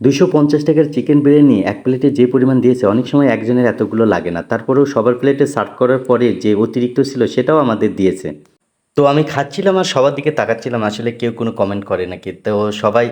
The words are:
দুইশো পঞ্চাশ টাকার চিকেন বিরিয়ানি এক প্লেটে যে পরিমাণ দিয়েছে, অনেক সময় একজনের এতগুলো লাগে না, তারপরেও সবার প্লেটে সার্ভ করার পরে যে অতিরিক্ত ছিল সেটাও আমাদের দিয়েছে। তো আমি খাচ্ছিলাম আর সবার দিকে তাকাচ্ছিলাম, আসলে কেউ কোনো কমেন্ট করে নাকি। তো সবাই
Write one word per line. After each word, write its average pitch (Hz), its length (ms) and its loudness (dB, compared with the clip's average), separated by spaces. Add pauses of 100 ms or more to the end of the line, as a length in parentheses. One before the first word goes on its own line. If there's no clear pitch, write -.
দুইশো 139 280 2
পঞ্চাশ 147 340 2
টাকার 156 280 2
চিকেন 147 280 0
বিরিয়ানি 143 400 4
এক 98 220 -4
প্লেটে 131 280 0
যে 123 140 2
পরিমাণ 131 360 2
দিয়েছে, 123 260 2
অনেক 117 200 0
সময় 143 200 2
একজনের 120 380 0
এতগুলো 110 400 0
লাগে 87 260 -2
না, 85 100 -6
তারপরেও 131 440 0
সবার 120 280 0
প্লেটে 139 340 0
সার্ভ 110 300 -4
করার 127 220 2
পরে 120 340 2
যে 104 220 0
অতিরিক্ত 123 440 -2
ছিল 123 280 0
সেটাও 131 300 0
আমাদের 110 380 0
দিয়েছে। 90 380 -2 (640)
তো 147 100 2
আমি 143 180 2
খাচ্ছিলাম 185 540 -2
আর 185 60 0
সবার 143 320 0
দিকে 147 160 -4
তাকাচ্ছিলাম, 113 520 -4
আসলে 117 280 -4
কেউ 117 200 -6
কোনো 113 200 -6
কমেন্ট 101 340 -4
করে 92 200 -4
নাকি। 90 260 -12
তো 104 400 -4
সবাই 113 400 0